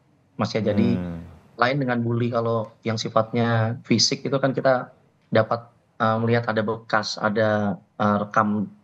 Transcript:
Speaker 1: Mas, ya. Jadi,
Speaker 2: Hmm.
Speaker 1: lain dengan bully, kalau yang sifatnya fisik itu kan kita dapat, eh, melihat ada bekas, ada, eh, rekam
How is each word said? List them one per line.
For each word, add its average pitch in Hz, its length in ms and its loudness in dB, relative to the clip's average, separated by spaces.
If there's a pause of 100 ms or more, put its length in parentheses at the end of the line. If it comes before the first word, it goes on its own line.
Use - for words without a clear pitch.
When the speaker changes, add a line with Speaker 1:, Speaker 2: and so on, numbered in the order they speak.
(340)
Speaker 1:
Mas, 107 160 -4
ya. 113 80 -2
Jadi, 101 400 2
Speaker 2:
Hmm. 85 240 -8 (320)
Speaker 1:
lain 131 240 0
dengan 123 240 -2
bully, 120 320 -2
kalau 117 480 -2
yang 110 160 -2
sifatnya 113 880 0
fisik - 400 0
itu 127 160 0
kan 135 80 2
kita 127 400 0 (400)
dapat, 113 400 0 (320)
eh, 110 160 2
melihat 117 320 0
ada 107 160 0
bekas, 110 560 -2
ada, 104 560 0
eh, 104 400 0
rekam 104 480 0 (180)